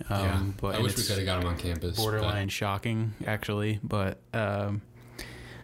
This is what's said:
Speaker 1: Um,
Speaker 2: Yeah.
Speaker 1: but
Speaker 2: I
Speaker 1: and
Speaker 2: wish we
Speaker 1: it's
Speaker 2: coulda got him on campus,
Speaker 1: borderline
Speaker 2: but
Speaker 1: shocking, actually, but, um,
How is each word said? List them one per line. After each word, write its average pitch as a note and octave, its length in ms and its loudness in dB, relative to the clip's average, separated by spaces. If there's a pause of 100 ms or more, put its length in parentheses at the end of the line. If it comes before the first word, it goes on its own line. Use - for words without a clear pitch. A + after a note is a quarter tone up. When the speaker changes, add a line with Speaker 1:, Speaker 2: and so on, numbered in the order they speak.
Speaker 1:
Um, G2+ 160 2
Speaker 2:
Yeah. G2 180 4 (180)
Speaker 1:
but G2 80 0
Speaker 2:
I F#2+ 60 0
Speaker 1:
and A2+ 100 2
Speaker 2:
wish G2+ 120 2
we - 60 0
Speaker 1:
it's - 60 0
Speaker 2:
coulda G2 160 2
got F#2 180 0
him F2 60 2
on E2+ 80 2
campus, F2 400 -2
Speaker 1:
borderline G#2+ 500 2
Speaker 2:
but G2 60 -2
Speaker 1:
shocking, G#2+ 640 0 (120)
actually, G#2 580 0
but, F#2+ 340 0 (160)
um, G2+ 480 0 (800)